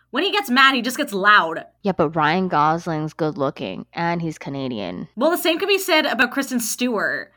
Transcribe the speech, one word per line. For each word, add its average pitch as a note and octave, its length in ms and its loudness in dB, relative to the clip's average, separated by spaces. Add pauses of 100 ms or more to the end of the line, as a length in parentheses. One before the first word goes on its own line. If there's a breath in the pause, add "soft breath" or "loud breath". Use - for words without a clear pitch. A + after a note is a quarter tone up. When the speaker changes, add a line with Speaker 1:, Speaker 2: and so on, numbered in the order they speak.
(120 soft breath)
Speaker 1:
When C4+ 120 -2
he G4 80 0
gets G4+ 180 -2
mad, C4+ 240 4
he B3 80 0
just A#3+ 160 -2
gets C#4+ 140 -4
loud. F#3+ 540 4 (160)
Speaker 2:
Yeah, G3 100 0
but D#3+ 240 2
Ryan E3 320 2
Gosling's D#3 680 0
good D#3 240 -2
looking C3+ 540 -4
and E3+ 300 -2
he's D#3+ 160 -6
Canadian. B2 800 -6
Speaker 1:
Well, D4 140 2
the F4 60 0
same E4 220 0
can F#4+ 80 -4
be G4 120 2
said D#4 260 2
about B3+ 260 0
Kristen C4 300 -2
Stewart. F#3 760 -4